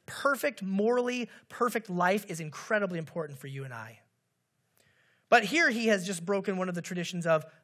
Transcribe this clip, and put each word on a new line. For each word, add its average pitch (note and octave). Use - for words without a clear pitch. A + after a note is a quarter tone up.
perfect, C#4
morally A#3
perfect A#3
life F3+
is E3
incredibly F3+
important D3+
for C#3+
you C3+
and B2+
I. A2+
But A3+
here D4+
he A3+
has F#3+
just F3+
broken G3
one F#3
of F3
the F3
traditions F3
of D#3+